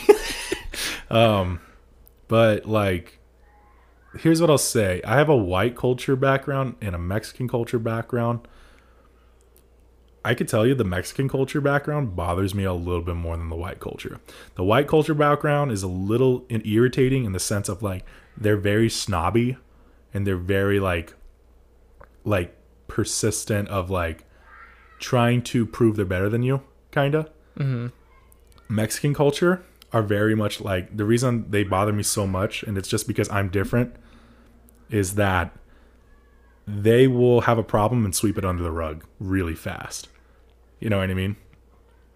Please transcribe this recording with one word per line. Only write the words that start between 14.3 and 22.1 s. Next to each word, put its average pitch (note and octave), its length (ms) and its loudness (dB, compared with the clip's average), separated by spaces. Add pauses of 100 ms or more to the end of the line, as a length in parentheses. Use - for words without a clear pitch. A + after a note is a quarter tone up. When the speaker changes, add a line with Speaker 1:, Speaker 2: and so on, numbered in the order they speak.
Speaker 1:
The F#2+ 100 -2
white B2 240 4
culture D#3 240 4
background D3 580 2
is G2 120 -4
a G2 40 -4
little A#2 640 2
in-, A2+ 180 -4
irritating B2+ 560 2
in G#2 80 -4
the F#2 80 -4
sense G#2 300 -2
of, F#2+ 120 -6
like, F#2+ 220 -6 (320)
they're G#2 220 2
very G#2 320 2
snobby G#2+ 640 0 (580)
and G2 140 -2
they're G2 80 0
very, G2 460 0
like, F2 320 -2 (1120)